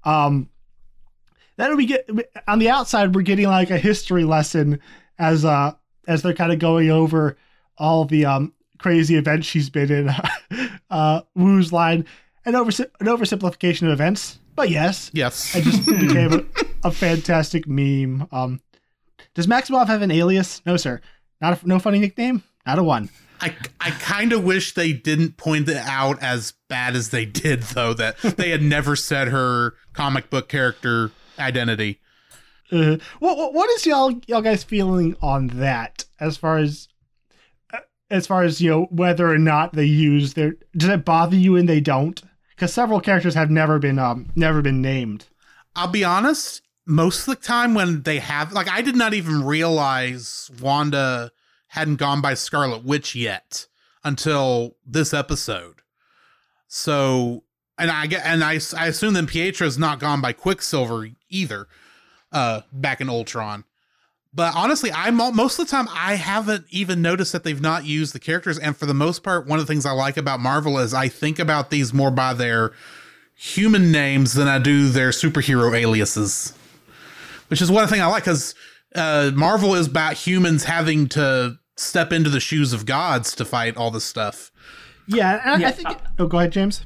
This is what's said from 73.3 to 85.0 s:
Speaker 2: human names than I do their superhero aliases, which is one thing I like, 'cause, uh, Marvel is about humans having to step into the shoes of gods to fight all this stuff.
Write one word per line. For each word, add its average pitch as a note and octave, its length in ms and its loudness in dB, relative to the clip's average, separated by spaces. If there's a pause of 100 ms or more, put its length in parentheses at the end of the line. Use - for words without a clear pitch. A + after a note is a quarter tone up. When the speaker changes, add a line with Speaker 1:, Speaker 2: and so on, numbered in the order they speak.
Speaker 2:
human G3 580 2
names C#3 420 2
than C#3 140 2
I C3+ 100 2
do C#3+ 300 4
their B2+ 220 2
superhero B2+ 680 2
aliases, G#2+ 760 0 (920)
which D#3+ 120 -2
is F3+ 100 2
one G#3 180 4
thing G#3 120 2
I E3+ 60 2
like, G3 180 0
'cause, E3 300 -2 (400)
uh, D3+ 400 0
Marvel F#3+ 400 2
is E3+ 120 2
about D#3 280 -2
humans F3+ 500 2
having D#3 440 0
to C3 500 0 (180)
step E3+ 360 -2
into D#3+ 180 2
the C#3 100 0
shoes D3 320 0
of A2 140 -4
gods C3+ 480 -2
to B2 100 -6
fight A#2 320 -4
all A#2 140 -2
this A2 140 -6
stuff. - 460 -8 (580)